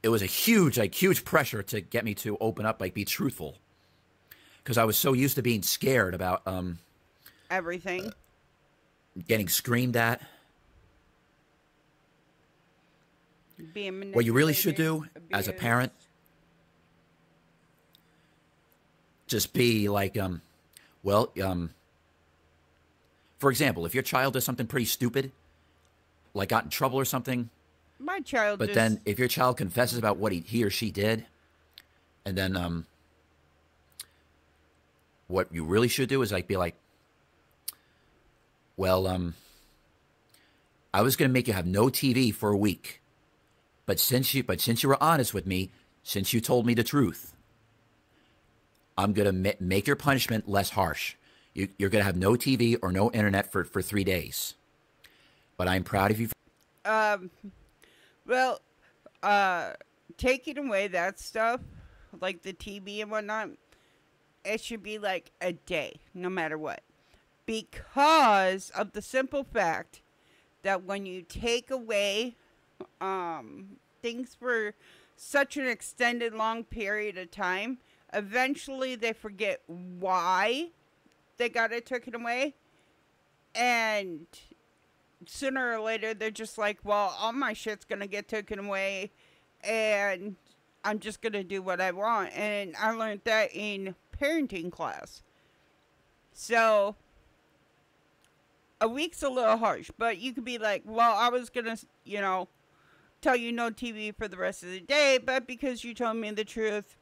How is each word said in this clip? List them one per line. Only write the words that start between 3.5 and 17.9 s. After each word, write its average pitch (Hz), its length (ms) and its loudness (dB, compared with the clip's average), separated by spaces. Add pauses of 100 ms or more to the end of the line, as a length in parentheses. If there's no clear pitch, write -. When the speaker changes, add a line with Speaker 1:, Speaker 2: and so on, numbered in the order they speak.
Speaker 1:
'Cause 117 140 0
I 113 60 6
was 107 120 2
so 139 160 4
used 131 240 2
to 131 60 -2
being 110 220 0
scared 107 500 2
about, 92 320 -2
um, 90 320 -6 (720)
Speaker 2:
Everything. 180 560 -4
Speaker 1:
uh, 113 60 -10 (1120)
getting 107 220 2
screamed 120 480 0
at. 117 260 2 (3500)
Speaker 2:
Being 196 400 -8
Speaker 1:
What 120 120 2
you 113 80 0
really 147 220 4
should 156 220 0
do 160 240 0
Speaker 2:
manipulated, - 340 -12
Speaker 1:
as 98 140 -2
a - 20 -6
Speaker 2:
abused. 92 120 -8
Speaker 1:
parent, 120 300 2 (3250)